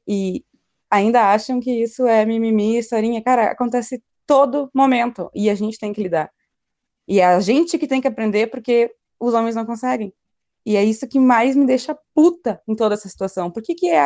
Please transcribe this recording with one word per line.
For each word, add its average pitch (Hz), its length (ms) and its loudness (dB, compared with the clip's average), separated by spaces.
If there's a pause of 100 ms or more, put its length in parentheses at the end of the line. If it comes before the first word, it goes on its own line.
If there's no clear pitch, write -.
E 190 360 -4 (460)
ainda 208 440 2
acham 247 260 -2
que 240 120 -4
isso 233 360 -2
é 220 180 2
mimimi, 226 520 0
historinha. 226 460 -2
Cara, 240 280 2
acontece 240 520 -4 (220)
todo 277 480 2
momento 247 640 0
e 208 140 -2
a 208 60 0
gente 214 220 -6
tem 208 160 -8
que 214 100 -6
lidar. 165 260 -2 (800)
E 196 120 2
é 180 60 6
a 180 160 6
gente 285 360 0
que - 100 -6
tem 262 120 -2
que 262 80 -2
aprender 214 400 -2
porque 233 420 0 (300)
os 240 140 -2
homens 226 220 0
não 226 100 -6
conseguem. 226 480 -6 (520)
E 208 120 0
é 196 60 2
isso 220 240 0
que 269 120 -2
mais 254 360 4
me 277 100 4
deixa 254 320 -2 (180)
puta 311 500 2
em 220 100 -4
toda 220 200 0
essa 185 140 -10
situação. 185 420 -8
Por 226 100 -10
que 330 140 -6
que 349 140 -2
é 330 160 2